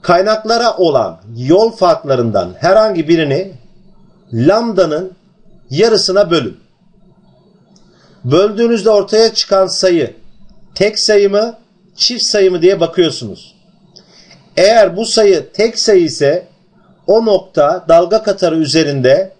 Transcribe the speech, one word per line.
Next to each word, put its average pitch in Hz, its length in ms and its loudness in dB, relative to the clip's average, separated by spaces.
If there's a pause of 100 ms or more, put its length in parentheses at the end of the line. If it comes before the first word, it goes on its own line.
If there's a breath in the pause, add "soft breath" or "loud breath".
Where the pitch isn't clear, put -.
Kaynaklara 214 760 0
olan 117 440 -2 (160)
yol 180 340 2
farklarından 120 880 -2
herhangi 214 480 0
birini 160 460 -2 (800)
lambdanın 180 760 0 (580)
yarısına 196 640 0
bölün. 135 260 -4 (1700 soft breath)
Böldüğünüzde 208 680 0
ortaya 214 440 2
çıkan 190 340 0
sayı 175 480 -2 (600)
tek 208 240 -2
sayı 202 300 2
mı, 214 280 -2 (380)
çift 247 280 -4
sayı 190 280 2
mı 170 100 -4
diye 180 180 2
bakıyorsunuz. 160 760 -4 (1040 soft breath)
Eğer 196 400 2
bu 220 80 -6
sayı 202 480 0
tek 226 260 -4
sayı 190 240 2
ise 147 440 -2 (600)
o 226 180 2
nokta 180 640 0
dalga 170 340 2
katarı 185 340 -2
üzerinde 143 840 0